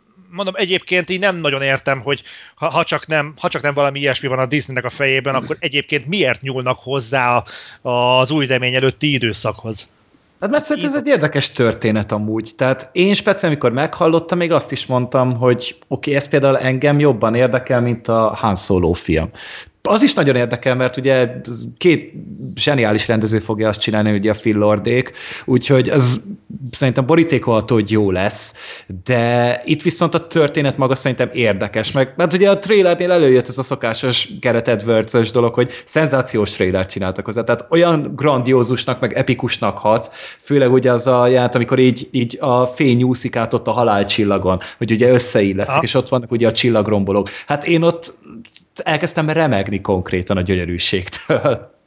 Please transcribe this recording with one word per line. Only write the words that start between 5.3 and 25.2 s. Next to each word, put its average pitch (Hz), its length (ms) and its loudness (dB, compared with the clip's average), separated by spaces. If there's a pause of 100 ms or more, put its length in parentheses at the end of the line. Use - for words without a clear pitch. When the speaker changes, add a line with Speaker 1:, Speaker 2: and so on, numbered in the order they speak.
Speaker 1:
akkor 127 240 -6
egyébként 143 480 -4
miért 151 340 -2
nyúlnak 131 380 -6
hozzá 123 640 -2 (380)
a, 131 80 -8
az 123 420 2
új 151 140 0
remény 127 300 0
előtti 131 380 0
időszakhoz? 113 760 -4 (520)
Speaker 2:
Hát 208 100 -4
mert 294 140 0
szerintem 294 280 -4
ez 294 80 -2
egy 233 80 -6
érdekes 151 440 0
történet 110 600 0
amúgy. 107 460 -4
Tehát 131 340 -2
én 190 220 2
speciál, 190 380 0
amikor 135 200 0
meghallottam, 160 680 0
még 170 140 0
azt 156 200 0
is 135 140 -8
mondtam, 127 520 0
hogy 123 380 0 (120)
oké, 139 280 -4
ez 139 120 -2
például 135 300 2
engem 131 420 2
jobban 117 360 4
érdekel, 123 460 2
mint 120 260 -2
a 113 280 2
Han 104 200 0
Solo 90 380 2
film. 80 360 -2 (560)
Az 214 180 4
is 277 100 2
nagyon 143 220 2
érdekel, 120 400 -2
mert 127 220 -2
ugye 127 340 2 (460)
két - 360 0 (420)
zseniális 110 520 0
rendező 110 320 0
fogja 110 280 -2
azt 104 120 -2
csinálni, 107 320 0
ugye 104 200 0
a - 20 2
Phil 107 240 0
Lordék, 104 540 2 (340)